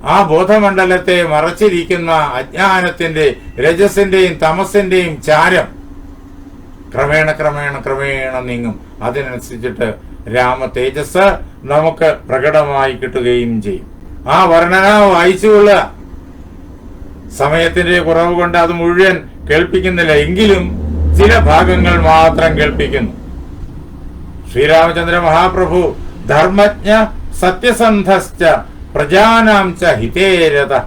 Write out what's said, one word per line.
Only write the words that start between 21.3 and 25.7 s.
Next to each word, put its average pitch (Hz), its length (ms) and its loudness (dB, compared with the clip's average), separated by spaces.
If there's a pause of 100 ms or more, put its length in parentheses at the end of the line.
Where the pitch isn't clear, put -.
ഭാഗങ്ങൾ 175 440 2 (160)
മാത്രം 160 480 4
കേൾപ്പിക്കുന്നു. 139 540 -2 (1400)
ശ്രീരാമചന്ദ്ര 165 680 2 (120)
മഹാപ്രഭു 180 520 0 (520)